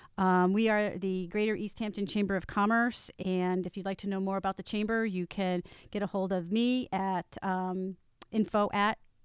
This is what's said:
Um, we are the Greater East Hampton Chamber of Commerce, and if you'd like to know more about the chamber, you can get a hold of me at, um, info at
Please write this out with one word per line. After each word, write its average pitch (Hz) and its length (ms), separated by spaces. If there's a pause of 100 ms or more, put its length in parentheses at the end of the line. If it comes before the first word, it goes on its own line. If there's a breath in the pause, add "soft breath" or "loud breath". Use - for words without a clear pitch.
(180 loud breath)
Um, 185 340
we 220 160
are 208 300
the 185 300
Greater 208 280
East - 240
Hampton 208 260
Chamber 202 300
of 175 100
Commerce, 226 720
and 180 480
if 175 120
you'd 185 80
like 196 140
to 202 100
know 190 100
more 190 180
about 190 200
the 196 40
chamber, 220 440
you 180 200
can 180 380 (260 loud breath)
get 202 140
a - 40
hold 190 260
of 175 180
me 247 400
at, 190 340 (160)
um, 185 540 (340)
info 208 440
at 208 260 (260)